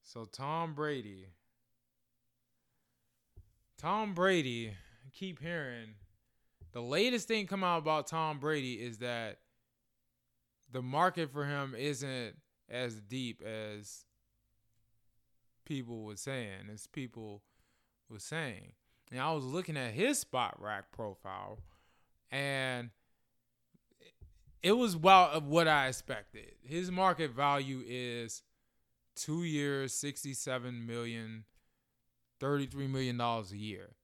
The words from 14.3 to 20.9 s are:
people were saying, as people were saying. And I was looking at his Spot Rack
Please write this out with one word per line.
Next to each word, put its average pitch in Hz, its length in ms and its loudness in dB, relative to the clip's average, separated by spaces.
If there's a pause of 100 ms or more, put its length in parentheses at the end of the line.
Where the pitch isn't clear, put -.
people 120 380 -6
were 107 140 -10
saying, 104 560 -8
as 107 140 -14
people 110 560 -10 (680)
were 107 80 -14
saying. 101 540 -8 (380)
And 127 100 -6
I 151 120 2
was 147 120 -2
looking 156 320 -4
at 123 160 -4
his 220 260 2
Spot - 420 -2
Rack 101 320 -6